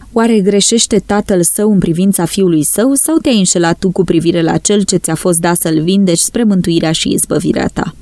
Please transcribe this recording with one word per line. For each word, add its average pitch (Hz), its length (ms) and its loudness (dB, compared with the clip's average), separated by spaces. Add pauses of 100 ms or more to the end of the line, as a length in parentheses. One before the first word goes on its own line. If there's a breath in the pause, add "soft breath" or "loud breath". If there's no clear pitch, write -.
(120)
Oare 226 280 2
greșește 202 680 0
Tatăl 202 360 0
său 214 300 0
în 196 60 2
privința 180 460 0
Fiului 170 380 0
său 247 320 0
sau 311 220 0
te-ai 269 220 2
înșelat 175 400 0
tu 190 120 0
cu 180 140 0
privire 170 380 0
la 160 140 0
cel 208 260 0
ce 190 140 -2
ți-a 170 180 -2
fost 165 260 -2
dat 175 160 0
să-l 160 240 0
vindeci 180 380 2
spre - 260 -2
mântuirea 175 480 0
și - 200 -2
izbăvirea - 600 -2
ta? - 300 -6